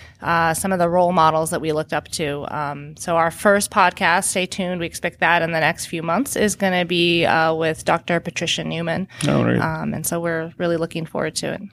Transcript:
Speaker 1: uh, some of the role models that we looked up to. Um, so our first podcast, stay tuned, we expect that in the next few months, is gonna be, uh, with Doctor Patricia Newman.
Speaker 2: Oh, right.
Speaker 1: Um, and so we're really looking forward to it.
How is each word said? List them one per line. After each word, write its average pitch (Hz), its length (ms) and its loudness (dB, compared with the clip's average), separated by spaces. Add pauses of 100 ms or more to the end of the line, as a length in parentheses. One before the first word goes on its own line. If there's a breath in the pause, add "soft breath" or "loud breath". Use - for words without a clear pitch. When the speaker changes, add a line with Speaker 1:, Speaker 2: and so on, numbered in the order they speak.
(200 loud breath)
Speaker 1:
uh, 165 340 2
some 196 160 -4
of 185 80 0
the 170 100 2
role 175 220 4
models 160 400 4
that 170 100 -2
we 156 120 -2
looked 156 200 -4
up 151 140 -2
to. 143 420 -6
Um, 147 480 -8
so 170 200 -2
our 165 160 2
first 202 400 2
podcast, 180 540 4
stay 185 200 -2
tuned, 180 320 -4
we 170 80 -4
expect - 320 -8
that 170 240 4
in 165 80 -2
the 165 80 -2
next 160 280 0
few 165 140 -6
months, 170 360 -2
is 208 180 2
gonna 180 300 0
be, 170 400 2
uh, 160 300 4
with 160 300 -2
Doctor 170 360 0
Patricia - 420 -4
Newman. 165 460 -4 (180 loud breath)
Speaker 2:
Oh, 143 160 4
right. 120 160 2
Speaker 1:
Um, 160 340 -2
and - 140 -6
so 170 140 -4
we're 165 380 -4
really 170 180 0
looking 165 300 -6
forward - 300 -6
to - 180 -4
it. - 80 -10 (100)